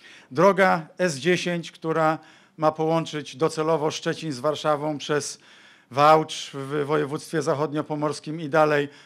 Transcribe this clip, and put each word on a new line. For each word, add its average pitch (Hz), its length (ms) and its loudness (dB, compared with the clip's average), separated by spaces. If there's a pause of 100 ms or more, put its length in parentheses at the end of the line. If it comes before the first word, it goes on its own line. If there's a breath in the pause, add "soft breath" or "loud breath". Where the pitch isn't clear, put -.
(320 loud breath)
Droga 185 560 4 (100)
S 175 200 -2
dziesięć, 170 540 -2
która 160 480 0 (380 loud breath)
ma 151 140 2
połączyć 160 640 -2
docelowo 156 560 0
Szczecin 156 400 -6
z 123 80 -8
Warszawą 151 580 -2
przez 143 420 -4 (520 loud breath)
Wałcz 151 600 4
w 139 320 -4
województwie 151 560 -2
zachodniopomorskim 151 1000 -4
i 151 80 -8
dalej 147 400 2 (160 loud breath)